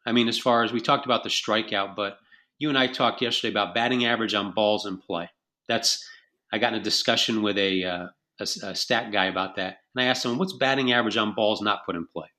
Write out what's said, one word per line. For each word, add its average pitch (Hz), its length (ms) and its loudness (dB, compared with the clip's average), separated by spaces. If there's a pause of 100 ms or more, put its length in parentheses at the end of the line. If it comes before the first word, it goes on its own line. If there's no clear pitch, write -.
I 117 80 -2
mean, 117 140 4
as 117 120 -2
far 117 240 4
as 110 100 -2
we 113 80 -2
talked 139 240 2
about 120 180 2
the - 60 -6
strikeout, 101 680 -2
but 101 220 -4 (400)
you 151 120 -2
and 139 80 0
I 131 100 4
talked 127 340 0
yesterday 117 300 -2
about 98 240 0
batting 123 300 2
average 113 280 0
on 98 200 -2
balls 107 320 2
in 92 120 -6
play. 85 320 -6 (380)
That's, - 360 0 (480)
I 110 60 -2
got 113 160 2
in 110 60 -2
a 98 40 -10
discussion 110 600 2
with 101 140 0
a, 95 260 2
uh, 90 240 -4 (320)
a - 20 -6
s-, 101 220 -6
a 95 120 -8
stat 117 360 -2
guy 95 140 2
about 92 320 -2
that, 92 200 -6 (160)
and 127 100 0
I 127 40 2
asked - 180 0
him, 123 120 -2
"What's 185 160 -2
batting 131 380 2
average 113 260 2
on 107 180 0
balls 107 260 2
not 104 240 -2
put 90 100 -4
in 85 120 -6
play?" 80 200 -10 (120)